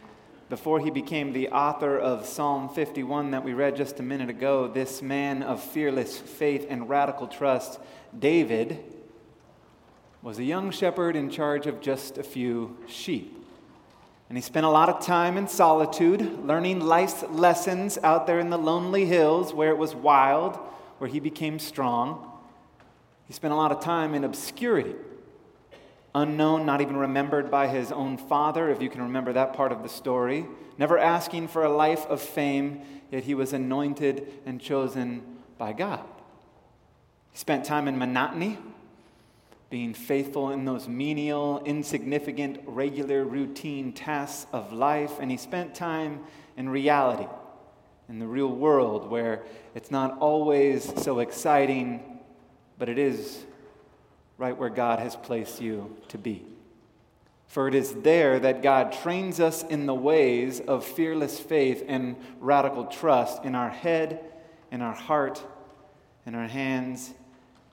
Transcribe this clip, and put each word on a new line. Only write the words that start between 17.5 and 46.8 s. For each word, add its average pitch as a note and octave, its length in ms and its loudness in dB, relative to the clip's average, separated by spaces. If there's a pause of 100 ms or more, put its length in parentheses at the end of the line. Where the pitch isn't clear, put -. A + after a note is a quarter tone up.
out D#3+ 240 6
there E3+ 100 4
in E3+ 140 0
the E3+ 60 2
lonely F3 480 2
hills E3+ 460 6
where D#3 200 4
it D3 80 2
was D#3 160 -2
wild, C#3+ 640 6 (420)
where C3 100 -4
he D3 100 -4
became D3+ 380 -4
strong. C3+ 760 -2 (920)
He - 80 -18
spent D3+ 180 -4
a D3+ 60 2
lot D#3 140 4
of C#3+ 80 -2
time E3 340 0
in C#3 100 0
obscurity, - 720 -2 (1200)
unknown, D#3 500 2
not C#3+ 160 2
even C#3+ 160 -2
remembered C#3 540 0
by C#3 160 4
his B2+ 240 -2
own C3+ 260 -4
father, D3+ 520 0
if C#3 120 0
you C3 80 -2
can B2 140 -8
remember B2 300 -2
that C3 200 2
part C3+ 180 0
of A2+ 120 -6
the A2+ 60 -10
story, B2+ 580 -2 (300)
never D3+ 200 4
asking E3+ 500 2
for D#3+ 160 0
a D3+ 60 4
life D3+ 380 2
of C#3+ 120 -2
fame, C#3+ 600 -2 (300)
yet C3 120 -4
he C3+ 120 -2
was C3+ 180 -2
anointed C#3 760 -2 (180)
and B2+ 140 -8
chosen B2+ 600 -4 (360)
by G#2+ 160 -6
God. F3+ 280 -4 (1300)
He - 60 -20
spent C#3 280 -2
time D3 220 0
in C3+ 120 -2
monotony, C3+ 580 -2 (1120)
being A#2+ 240 -6
faithful C#3 580 -2
in C3+ 120 -4
those B2+ 240 -4
menial, D3 800 -2
insignificant, C#3+ 1000 -4
regular, C#3 600 -2
routine C#3 640 -6
tasks C#3+ 600 -8
of G#2 180 -8
life, D3 480 0
and C3 100 -6
he B2+ 60 -4
spent F3 400 -8
time D#3+ 460 -6 (340)
in C3 140 -6
reality, C3+ 580 4 (800)